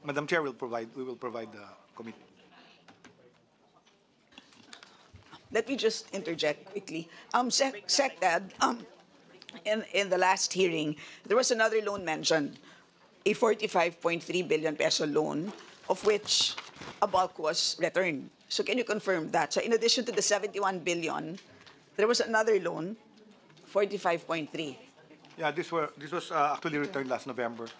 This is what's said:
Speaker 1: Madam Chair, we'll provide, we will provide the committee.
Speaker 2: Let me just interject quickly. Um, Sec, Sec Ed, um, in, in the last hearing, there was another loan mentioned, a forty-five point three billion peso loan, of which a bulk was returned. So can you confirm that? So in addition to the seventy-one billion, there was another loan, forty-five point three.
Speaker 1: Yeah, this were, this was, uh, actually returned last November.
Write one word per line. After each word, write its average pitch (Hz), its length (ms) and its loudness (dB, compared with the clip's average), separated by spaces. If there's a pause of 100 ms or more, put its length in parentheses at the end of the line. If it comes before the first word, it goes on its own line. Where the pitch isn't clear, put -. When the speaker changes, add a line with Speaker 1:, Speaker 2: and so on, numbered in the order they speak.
Speaker 1:
Madam 147 240 -4
Chair, 165 160 0
we'll 135 160 -4
provide, 113 400 -6
we 131 80 -8
will 127 160 -10
provide 113 320 -8
the 104 160 -18 (240)
committee. 113 240 -14 (3250)
Speaker 2:
Let 226 160 0
me 269 80 -2
just 220 400 -2
interject 156 560 -4
quickly. - 400 -10 (240)
Um, 247 160 2
Sec, 262 400 0
Sec 269 320 2
Ed, 185 400 2
um, 220 240 0 (760)
in, 214 280 -2
in 196 160 2
the 180 100 2
last 185 340 2
hearing, 165 440 2 (300)
there 208 100 4
was 247 140 4
another 220 320 4
loan 202 220 -4
mentioned, 156 540 0 (680)
a 202 60 4
forty-five 202 680 2
point 170 220 0
three 180 200 0
billion 156 340 2
peso 156 300 2
loan, 151 460 0 (360)
of 190 180 2
which - 480 2 (480)
a 208 40 4
bulk 185 320 2
was 160 400 -2
returned. 170 520 0 (180)
So - 160 -2
can 247 140 0
you 240 60 0
confirm 185 460 -2
that? 160 220 2
So 143 80 2
in 233 120 0
addition 233 340 2
to 240 60 -6
the 196 100 0
seventy-one 196 580 0
billion, 160 580 -4 (580)
there 208 120 4
was 240 120 2
another 220 380 4
loan, 170 380 -4 (720)
forty-five 190 580 0
point 160 240 -4
three. 147 280 -6 (600)
Speaker 1:
Yeah, 156 120 0
this 160 220 -4
were, 156 240 0
this 147 160 -14
was, 165 180 -6
uh, 151 220 4
actually 151 260 -2
returned 139 300 -2
last 127 180 -2
November. 117 380 -4 (160)